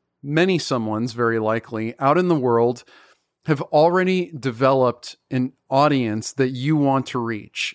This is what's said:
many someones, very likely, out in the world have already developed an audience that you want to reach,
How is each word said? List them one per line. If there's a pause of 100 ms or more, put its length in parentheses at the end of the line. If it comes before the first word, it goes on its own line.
(220)
many
someones,
very
likely,
out
in
the
world (640)
have
already
developed (160)
an (180)
audience
that
you
want
to
reach,